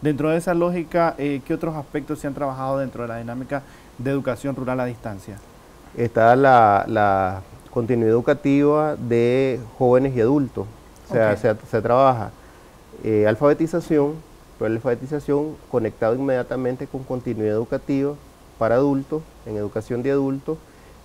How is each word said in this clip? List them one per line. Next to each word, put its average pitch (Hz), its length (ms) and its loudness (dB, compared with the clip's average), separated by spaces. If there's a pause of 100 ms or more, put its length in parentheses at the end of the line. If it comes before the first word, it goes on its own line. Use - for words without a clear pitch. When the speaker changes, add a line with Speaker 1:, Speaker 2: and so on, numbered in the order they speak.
Speaker 1:
Dentro 151 280 0
de 165 80 0
esa 170 160 -2
lógica, 170 640 0
eh, 139 280 -4
¿qué 165 80 -4
otros 160 220 -6
aspectos 147 440 -8
se 151 80 -8
han 139 60 -6
trabajado 135 440 -4
dentro 127 240 -6
de 117 80 -8
la 113 80 -8
dinámica 123 460 -8 (340)
de 131 140 -4
educación 135 440 -4
rural 127 240 -4
a 123 60 -2
distancia? 110 500 -10 (640)
Speaker 2:
Está 117 400 6
la, 117 500 6
la 95 540 0 (300)
continuidad 117 420 2
educativa 143 840 2
de 120 640 0 (180)
jóvenes 127 380 4
y 120 60 0
adultos. 123 440 0 (440)
O - 40 -8
sea, 110 200 4
Speaker 1:
Ok. 95 60 -2
Speaker 2:
se, 110 160 0 (140)
se 113 120 -2
trabaja, 120 500 2 (720)
eh, 107 240 2
alfabetización, 151 840 0 (440)
pero 110 120 -2
la 110 60 0
alfabetización 143 800 -4 (140)
conectado 113 460 0
inmediatamente 127 720 -4
con 131 160 -10
continuidad 110 520 -4
educativa 135 580 -4 (440)
para 113 180 2
adultos, 143 480 0 (220)
en 107 120 -8
educación 107 460 -6
de 135 80 0
adultos, 139 460 -2 (480)